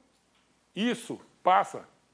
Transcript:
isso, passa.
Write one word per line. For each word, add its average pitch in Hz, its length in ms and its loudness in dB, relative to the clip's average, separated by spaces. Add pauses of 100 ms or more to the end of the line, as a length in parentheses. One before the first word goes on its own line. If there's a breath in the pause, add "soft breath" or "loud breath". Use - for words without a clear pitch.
(760)
isso, 202 440 -4 (220)
passa. 180 460 2 (260)